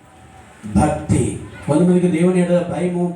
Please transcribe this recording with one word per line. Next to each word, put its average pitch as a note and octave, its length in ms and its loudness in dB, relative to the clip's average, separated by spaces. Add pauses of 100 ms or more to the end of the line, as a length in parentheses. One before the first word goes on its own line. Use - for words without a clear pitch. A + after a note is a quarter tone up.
(760)
భక్తి. - 640 0 (280)
కొంతమందికి F3 420 2
దేవుని F3 320 2
ఎడల F3 240 2 (140)
భయము, F3 380 -2